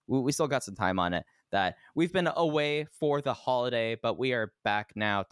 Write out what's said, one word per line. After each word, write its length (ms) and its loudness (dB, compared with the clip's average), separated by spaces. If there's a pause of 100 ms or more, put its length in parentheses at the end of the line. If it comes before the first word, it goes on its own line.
We, 140 0
we 120 0
still 160 0
got 160 -2
some 100 -10
time 240 0
on 140 2
it. 140 -2 (260)
That 240 0 (180)
we've 180 0
been 220 2
away 540 0 (100)
for 240 0
the 100 -2
holiday, 640 0
but 240 -2
we 140 0
are 200 -2 (120)
back 320 0
now 360 0